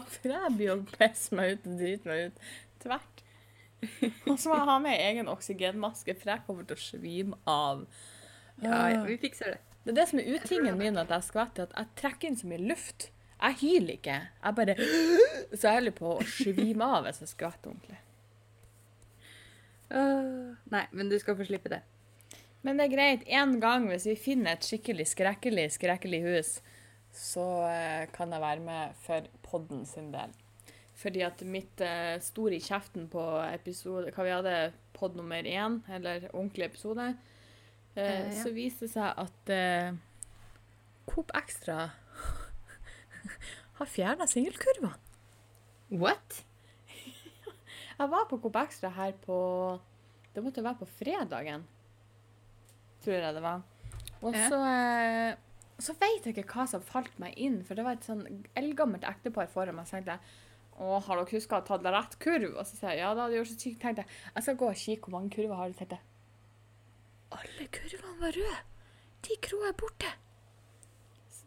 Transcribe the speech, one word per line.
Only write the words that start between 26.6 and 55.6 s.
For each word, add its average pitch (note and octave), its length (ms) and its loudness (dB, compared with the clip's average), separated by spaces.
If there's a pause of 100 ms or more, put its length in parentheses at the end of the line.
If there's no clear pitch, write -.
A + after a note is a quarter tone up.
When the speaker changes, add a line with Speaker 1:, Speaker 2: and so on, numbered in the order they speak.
Speaker 1:
så, - 320 -4 (240)
eh, D#3+ 420 -2
kan E3+ 220 -4
jeg D#3+ 100 -2
være D3+ 220 -2
med D#3+ 400 -6
for D#3+ 240 -2 (140)
podden D#3+ 440 -6
sin D3+ 240 -12
del. B2 220 -8 (600)
Fordi F#3+ 260 -2
at F3 240 -4
mitt, F#3+ 340 -6
eh, E3+ 400 0
store G3+ 380 0
i - 20 -6
kjeften G3 480 -4
på E3 140 -4 (320)
episode, F3+ 580 -6
hva F#3+ 140 -2
vi F3+ 80 2
hadde, F#3 220 2 (380)
podd F3+ 220 -2
nummer E3+ 300 -4
én, G#3+ 420 0
eller F3 460 -4
ordentlig F#3+ 320 -2
episode, A3 440 -4
eh, - 240 -8 (600)
Speaker 2:
Eh, G3 320 0
ja. G#3 160 -4
Speaker 1:
så A#3+ 100 -2
viste A#3+ 320 -4
det A3+ 60 -6
seg G#3 260 0
at, - 320 -6
eh, F3+ 440 2 (1120)
Coop - 260 -2
Extra E3 580 -4 (840)
<laughs> - 1040 -16
har C#4+ 60 -4
fjernet C4+ 440 0
singelkurven. D#4+ 640 2 (960)
Speaker 2:
What? - 540 0 (760)
Speaker 1:
<laughs> - 800 -16
Jeg C#4+ 100 2
var F#4+ 200 4
på B3+ 120 0
Coop A3+ 140 -2
Extra A#3+ 340 -2
her F#3+ 240 -2
på, F#3 640 -2 (560)
det G#3 80 -4
måtte C4 200 -6
være A#3+ 160 -4
på F#3 60 -10
fredagen, D#3+ 800 -4 (1400)
tror G#3 120 0
jeg E3 200 0
det D#3 80 -6
var. E3+ 200 -2 (600)
Og A#3 140 -2
Speaker 2:
Ja. - 140 4
Speaker 1:
så, C#4 120 2
eh, A#3 720 2 (440)